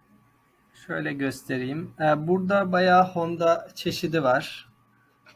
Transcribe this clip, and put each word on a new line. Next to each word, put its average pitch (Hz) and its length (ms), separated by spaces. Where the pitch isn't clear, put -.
Şöyle 160 260
göstereyim. 139 880
Ee, 151 280
burada 190 440
bayağı 180 320
Honda 170 680
çeşidi 165 480
var. - 460